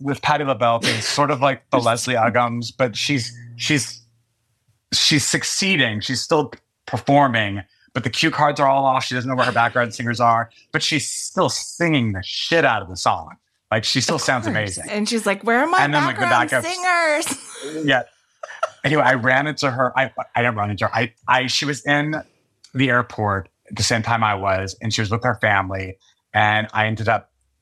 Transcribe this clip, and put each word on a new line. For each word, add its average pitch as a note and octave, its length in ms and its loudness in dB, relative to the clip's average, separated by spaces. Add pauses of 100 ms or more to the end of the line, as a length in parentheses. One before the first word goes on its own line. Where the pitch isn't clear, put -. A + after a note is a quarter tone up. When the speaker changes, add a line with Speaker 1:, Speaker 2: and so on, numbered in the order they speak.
Speaker 1:
with C#3 200 -4
Patti D3 220 0
LaBelle A#2 360 2
thing, A#2 220 -2
sort C#3+ 300 0
of C#3 100 -2
like C3+ 280 2
the C3+ 80 2
Speaker 2:
<laughs> - 20 2
Speaker 1:
Leslie A#2+ 360 0
Uggams, A#2 640 2
but B2 200 0
she's, C3+ 360 -2 (220)
she's, - 460 -2 (920)
she's - 320 4
succeeding. C#3 760 0
She's B2 200 -4
still D3+ 280 0
p-, - 100 -18 (260)
performing, A#2 760 2 (320)
but A#2+ 100 -4
the - 60 -4
cue D#3+ 200 0
cards D3 300 2
are C#3+ 80 4
all C3+ 180 2
off. C3 200 2
She B2+ 100 -4
doesn't B2+ 140 -4
know C3 80 -2
where B2 80 2
her B2 80 0
background A#2 400 2
singers A#2 260 -4
are, A#2 300 2 (240)
but D3+ 100 -2
she's - 260 -2
still - 380 -2
singing C#3 640 -2
the F#2+ 140 -6
shit - 400 0
out A2+ 160 0
of F2+ 80 -12
the F2+ 80 -12
song. F2 400 -2 (340)
Like, A2 140 0
she - 160 0
still - 160 0
Speaker 2:
Of - 40 -6
Speaker 1:
sounds B2+ 240 0
Speaker 2:
course. G#2+ 100 -2
Speaker 1:
amazing. G2+ 340 -4
Speaker 3:
And G#3 200 -4
she's A3+ 160 -2
like, G3+ 180 -2
"Where A#3 160 2
are D4 80 2
my F4+ 120 2
Speaker 1:
And C#3+ 140 2
then, D3+ 100 2
like, B2+ 140 -2
the - 80 -4
Speaker 3:
background B2 400 2
Speaker 1:
backups. E4+ 580 0
Speaker 3:
singers?" - 640 -8
<laughs> - 20 -
Speaker 1:
Yeah. B2+ 160 2 (800)
Anyway, D3 180 2
I B2+ 140 4
ran B2+ 320 2
into D3 240 -2
her. B2 260 -2
I, C3 140 0 (240)
I A#2 80 2
didn't A#2+ 120 0
run G#2 140 -2
into G#2 180 -2
her. - 80 -6
I, A#2 180 -2 (140)
I, B2+ 200 2
she A#2+ 180 -2
was C#3+ 200 -4
in D3 360 0 (540)
the C3 140 2
airport G#2+ 580 0 (220)
at G#2 80 -14
the - 60 -2
same A2+ 200 2
time A#2 220 0
I G#2 100 2
was, F#2+ 460 -2
and A2 120 -4
she - 80 -2
was G#2 80 -2
with A2 140 -2
her B2 180 0
family. F#2+ 560 -2 (360)
And G#2+ 400 2
I A2 120 0
ended A2 240 -2
up G#2+ 220 -2 (300)